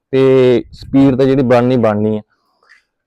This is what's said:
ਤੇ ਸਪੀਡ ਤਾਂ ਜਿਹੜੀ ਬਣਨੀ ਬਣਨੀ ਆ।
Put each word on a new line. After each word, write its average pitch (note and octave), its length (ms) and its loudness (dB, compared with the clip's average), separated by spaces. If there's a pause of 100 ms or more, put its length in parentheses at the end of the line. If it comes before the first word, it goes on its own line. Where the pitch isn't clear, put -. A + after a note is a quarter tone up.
(100)
ਤੇ C3 640 2
ਸਪੀਡ C#3 440 -2
ਤਾਂ C3+ 100 0
ਜਿਹੜੀ C3+ 160 0
ਬਣਨੀ B2 340 0
ਬਣਨੀ G#2+ 420 -2
ਆ। - 20 -16 (880)